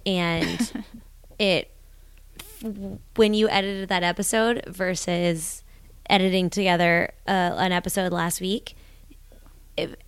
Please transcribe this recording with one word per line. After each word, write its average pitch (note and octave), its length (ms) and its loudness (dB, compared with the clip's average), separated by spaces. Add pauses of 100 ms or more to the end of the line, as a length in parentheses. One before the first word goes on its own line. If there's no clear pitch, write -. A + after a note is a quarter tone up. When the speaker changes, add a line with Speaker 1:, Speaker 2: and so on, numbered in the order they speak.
Speaker 1:
And E3+ 800 -2 (240)
Speaker 2:
<laughs> - 300 -20
Speaker 1:
it, F#3+ 320 0 (1500)
when G#3+ 180 6
you G#3+ 140 4
edited G3 400 -2
that F3+ 140 0
episode A3 640 0
versus F3 960 -2 (480)
editing F#3 400 4
together, F3 600 2 (140)
uh, F#3 300 2
an F3+ 160 0
episode F3+ 400 -2
last E3+ 280 -2
week, F#3 340 -6 (1000)
it, - 320 -6